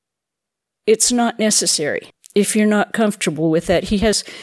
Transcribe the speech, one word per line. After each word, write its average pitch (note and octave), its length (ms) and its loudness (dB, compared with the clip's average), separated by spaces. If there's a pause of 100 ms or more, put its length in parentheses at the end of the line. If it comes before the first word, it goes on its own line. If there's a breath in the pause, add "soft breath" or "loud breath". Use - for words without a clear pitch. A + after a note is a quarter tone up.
(880)
it's A3 240 2
not A#3 300 0
necessary E3+ 720 -2 (260)
if G3+ 180 2
you're G#3+ 120 2
not G#3 260 0
comfortable E3+ 580 0
with D#3+ 160 0
that. E3+ 180 2
He G#3 140 0
has G#3 240 0 (200 loud breath)